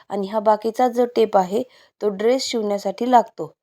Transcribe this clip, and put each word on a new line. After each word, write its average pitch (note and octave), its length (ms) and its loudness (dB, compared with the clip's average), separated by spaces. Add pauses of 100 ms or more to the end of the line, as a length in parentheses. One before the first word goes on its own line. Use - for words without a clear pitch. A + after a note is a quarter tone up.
आणि G3 180 -4
हा A3 120 -4
बाकीचा A3 480 2
जो A#3+ 180 0 (100)
टेप G#3+ 220 2
आहे F#3+ 240 0 (400)
तो G#3 80 0
ड्रेस A3+ 360 0
शिवण्यासाठी G#3 680 -4
लागतो. G#3+ 360 2 (160)